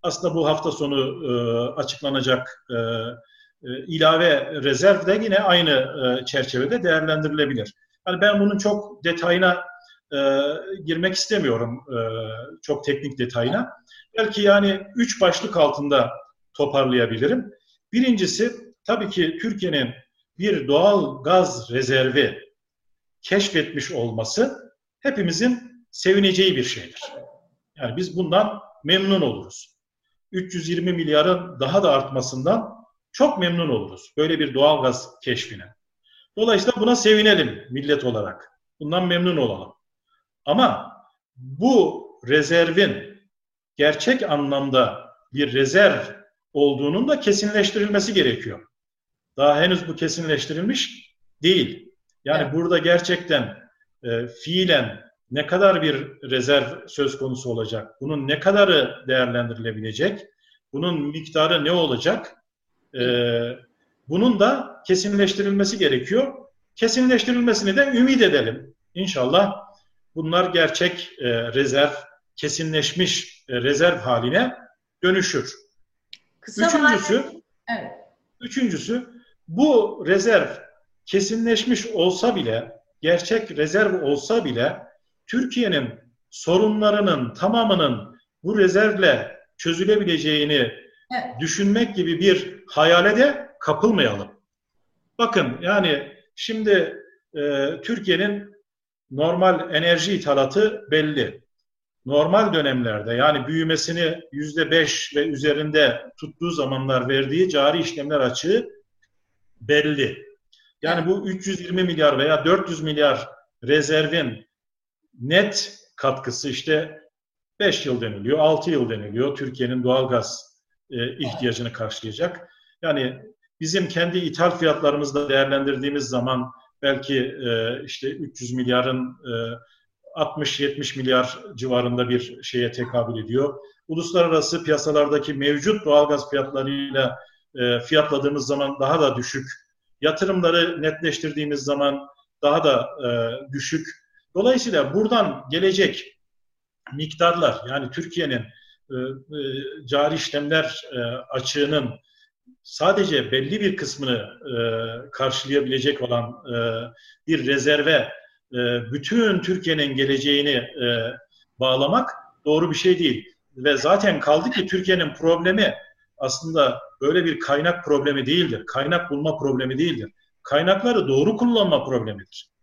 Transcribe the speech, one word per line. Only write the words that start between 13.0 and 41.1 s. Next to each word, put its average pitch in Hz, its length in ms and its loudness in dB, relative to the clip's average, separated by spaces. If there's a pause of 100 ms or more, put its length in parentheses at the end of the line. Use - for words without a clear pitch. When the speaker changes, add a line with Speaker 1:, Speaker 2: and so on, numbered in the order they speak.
Speaker 1:
detayına. 127 500 -2 (480)
Belki 214 240 0
yani 202 540 4
üç 240 260 0
başlık 180 360 2
altında 143 520 4 (440)
toparlayabilirim. 135 960 0 (420)
Birincisi, 233 580 2 (320)
tabii 214 260 -2
ki 165 320 -2
Türkiye'nin 170 480 -2 (480)
bir 175 300 -2
doğal 156 560 4
gaz 151 480 2
rezervi 131 680 2 (840)
keşfetmiş 180 680 -2
olması 117 840 -4 (260)
hepimizin 226 920 -2
sevineceği 185 640 2
bir 127 80 0
şeydir. - 380 -10 (760)
Yani 131 220 -8
biz 170 200 -6
bundan 185 420 2 (240)
memnun 190 380 2
oluruz. 101 560 -6 (540)
Üç 185 240 -6
yüz 160 140 -6
yirmi 175 240 -2
milyarın 160 680 2
daha 160 240 2
da 165 80 6
artmasından 131 800 0 (380)
çok 277 260 2
memnun 175 320 0
oluruz. - 480 -6
Böyle 156 220 0
bir 139 140 -2
doğal 139 300 4
gaz - 400 -2
keşfine. 110 500 -6 (640)
Dolayısıyla 214 440 2
buna 240 140 4
sevinelim 208 760 4
millet 139 320 0
olarak. 107 480 -4 (280)
Bundan 175 280 -2
memnun 175 300 2
olalım. 101 360 -4 (720)
Ama 202 460 2 (440)